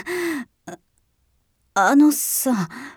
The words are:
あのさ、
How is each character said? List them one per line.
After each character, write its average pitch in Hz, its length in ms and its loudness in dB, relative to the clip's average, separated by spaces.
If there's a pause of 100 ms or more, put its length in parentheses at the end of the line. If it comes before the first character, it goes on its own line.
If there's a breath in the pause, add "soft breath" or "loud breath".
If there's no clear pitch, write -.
(1700 loud breath)
あ 196 220 2
の 302 160 8
さ、 240 560 -2 (300 loud breath)